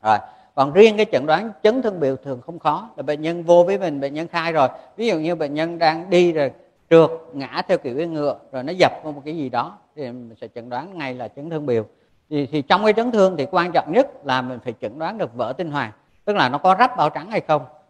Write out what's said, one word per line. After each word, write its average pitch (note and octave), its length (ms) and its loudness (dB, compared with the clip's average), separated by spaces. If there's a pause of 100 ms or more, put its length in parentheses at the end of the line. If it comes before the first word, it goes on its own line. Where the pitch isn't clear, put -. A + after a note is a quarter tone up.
Rồi, G#2+ 140 4 (380)
còn C#3+ 180 0
riêng G#3 240 8
cái G#3+ 140 2
chẩn C3+ 140 0
đoán F#3 260 0 (120)
chấn A#3+ 180 4
thương G3+ 180 -4
bìu C3+ 160 0
thường C3 260 -10
không E3+ 180 -16
khó, F3 360 -4
là C#3+ 80 -12
bệnh D3 180 -4
nhân E3+ 220 -4
vô F3 200 8
với F#3+ 140 2
mình, D#3+ 220 -4
bệnh C#3 140 -4
nhân D#3+ 140 -6
khai E3+ 260 -2
rồi. C#3 160 4 (260)
Ví A3+ 120 -2
dụ F3 120 0
như E3 160 -2
bệnh D3 180 -4
nhân E3 260 -4
đang E3 300 0
đi F3 220 4
rồi C#3+ 200 -2 (380)
trượt, E3 200 8 (240)
ngã C#3 340 -6
theo F#3 100 2
kiểu B2+ 200 -6
yên E3 160 -4
ngựa, D3 260 -2 (120)
rồi B2+ 120 -8
nó D3+ 80 -6
dập F3 200 2 (120)
vào D3+ 100 -10
một C#3+ 120 -14
cái D#3 120 -8
gì C3+ 120 -6
đó, C3+ 280 -6 (180)
thì C3+ 160 -10
mình A#2+ 300 -16
sẽ A#2 60 -14
chẩn A#2 220 -16
đoán D#3+ 280 -10
ngay C3+ 160 -8
là B2 140 -10
chấn C#3+ 220 -14
thương D#3 160 -6
bìu. A#2 200 0 (440)
Thì, C#3+ 160 -2
thì D3+ 160 -4
trong F#3+ 220 2
cái G#3+ 100 4
chấn A#3 180 0
thương F#3+ 260 4
thì C#3 140 -2
quan F3 200 0
trọng D#3 200 0
nhất D#3+ 160 2 (160)
là C3 180 0
mình B2+ 180 -8
phải A#2 220 -8
chẩn A#2+ 180 -8
đoán F#3 180 -8
được C#3+ 160 -6
vỡ A#2+ 240 -6
tinh E3+ 140 -6
hoàng, B2+ 200 -4 (340)
tức G#3 100 0
là C#3+ 140 4
nó C#3 80 -4
có F#3 180 4
rách B3 220 2
bao D#3 120 4
trắng D#3 220 -10
hay G3 100 0
không. D3 240 0 (240)